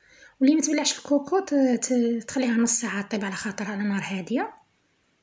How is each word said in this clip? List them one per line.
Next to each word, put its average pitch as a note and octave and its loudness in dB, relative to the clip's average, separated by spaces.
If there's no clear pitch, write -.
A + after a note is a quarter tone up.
واللي C4+ 6
ما D#4+ 4
تبلعش D4+ 0
الكوكوط D4 0
ت-، A#3+ 2
تخليها A#3+ 0
نص A#3 2
ساعه G3+ -4
طيب G#3 -4
على F#3+ -4
خاطرها G3 -6
على G3+ -4
نار G3 -2
هاديه. G#3+ -4